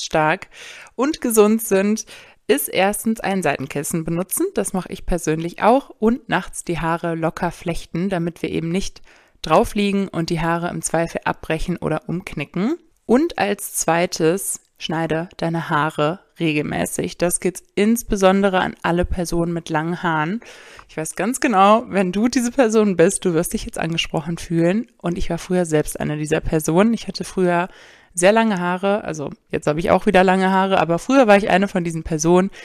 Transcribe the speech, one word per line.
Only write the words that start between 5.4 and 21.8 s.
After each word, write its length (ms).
auch. 360
Und 300
nachts 360
die 160
Haare 340
locker 360
flechten, 580
damit 340
wir 80
eben 200
nicht 320
drauf 320
liegen 340
und 220
die 100
Haare 300
im 120
Zweifel 420
abbrechen 520
oder 320
umknicken. 680
Und 340
als 360
zweites, 880
schneide 580
deine 320
Haare 520
regelmäßig. 800
Das 220
geht 220
insbesondere 880
an 220
alle 220
Personen 480
mit 160
langen 340
Haaren. 380
Ich 80
weiß 200
ganz 240
genau, 480